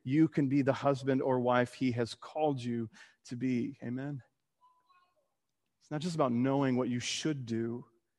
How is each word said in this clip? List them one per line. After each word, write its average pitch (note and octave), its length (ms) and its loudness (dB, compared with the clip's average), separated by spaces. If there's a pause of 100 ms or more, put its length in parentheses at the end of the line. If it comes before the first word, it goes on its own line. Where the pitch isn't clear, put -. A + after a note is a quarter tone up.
you D#3 240 4
can D3 200 0
be C#3 140 2
the C3 100 4
husband C3 500 0
or B2+ 180 2
wife B2 340 2
he C3 160 0
has A#2 240 -2
called D3 480 -2
you A#2 260 -4 (360)
to - 120 -10
be. A#2+ 480 -2
Amen? C3 360 -8 (1600)
It's - 120 -20
not D3+ 80 -4
just E3 160 -4
about C#3 160 4
knowing C3 440 2
what B2 120 2
you B2 100 -2
should C3+ 480 -4
do. A#2 380 -4 (340)